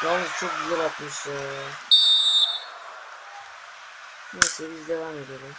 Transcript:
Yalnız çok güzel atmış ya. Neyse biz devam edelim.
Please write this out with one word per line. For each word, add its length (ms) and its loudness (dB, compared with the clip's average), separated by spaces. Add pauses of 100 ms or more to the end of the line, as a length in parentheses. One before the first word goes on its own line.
Yalnız 260 2 (100)
çok 200 -2
güzel 260 0
atmış 400 -6
ya. 80 -6 (3000)
Neyse 380 4
biz 160 -12
devam 260 -2
edelim. 460 -12